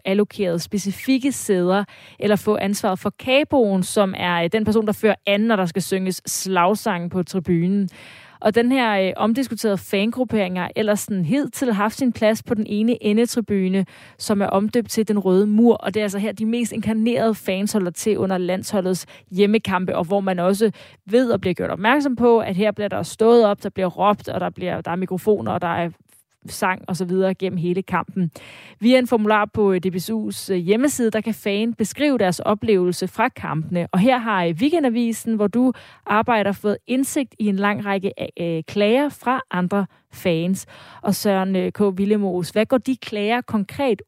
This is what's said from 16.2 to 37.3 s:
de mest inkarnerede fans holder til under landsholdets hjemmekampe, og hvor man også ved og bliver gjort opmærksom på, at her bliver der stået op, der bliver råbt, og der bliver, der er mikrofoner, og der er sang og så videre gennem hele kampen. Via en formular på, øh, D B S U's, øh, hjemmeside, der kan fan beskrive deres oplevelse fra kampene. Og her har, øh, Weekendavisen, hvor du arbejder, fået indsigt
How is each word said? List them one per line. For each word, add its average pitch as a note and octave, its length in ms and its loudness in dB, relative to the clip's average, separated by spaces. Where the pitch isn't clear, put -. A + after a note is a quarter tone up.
de A3 140 -6
mest A#3 280 -2
inkarnerede A3 600 0
fans G3 380 -4
holder F#3 180 0
til G#3 260 0
under F#3+ 200 0
landsholdets F#3 920 -4
hjemmekampe, F#3+ 640 2
og F3+ 100 -2
hvor G3+ 140 0
man F#3+ 200 -2
også G3 320 2
ved A#3 260 2
og F#3+ 100 0
bliver F#3 120 0
gjort - 160 -4
opmærksom B3+ 460 0
på, A#3 240 4
at F#3+ 160 -4
her G#3 160 0
bliver G#3 160 -4
der - 160 -4
stået A3+ 420 4
op, G3+ 180 0
der G3+ 60 -6
bliver F#3 180 -4
råbt, G3 420 0
og - 100 -4
der F3 100 -4
bliver, F3+ 320 -6
der E3+ 100 -6
er F3 40 -4
mikrofoner, F#3 560 0
og F3 100 -2
der E3+ 140 -4
er E3+ 140 -2
sang - 420 -4
og F#3 80 -4
så F3+ 120 -4
videre F#3 280 0
gennem F#3 220 -4
hele F3 240 -2
kampen. F3+ 500 -4
Via B3 160 6
en B3+ 100 2
formular G#3+ 460 2
på, G3+ 200 2
øh, F3+ 60 2
D F3+ 120 -2
B E3+ 40 -6
S F3+ 140 -6
U's, G#3+ 440 -6
øh, F#3 40 0
hjemmeside, A3 540 0
der A3 100 -2
kan A3 120 -4
fan A3 300 -2
beskrive C4 440 0
deres F#3 220 2
oplevelse F#3+ 680 0
fra A3+ 220 -2
kampene. D#3+ 640 -4
Og F3+ 60 2
her B3+ 180 4
har, G#3+ 280 0
øh, E3+ 160 0
Weekendavisen, A#3+ 720 0
hvor G#3 120 2
du B3 260 2
arbejder, G#3 560 0
fået G#3 160 0
indsigt C4 520 -2